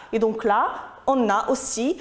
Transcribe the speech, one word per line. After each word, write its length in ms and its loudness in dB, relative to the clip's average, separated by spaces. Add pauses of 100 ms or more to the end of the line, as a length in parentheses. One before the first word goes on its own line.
(120)
Et 80 0
donc 240 0
là, 240 4 (400)
on 220 2
a 200 0
aussi 520 0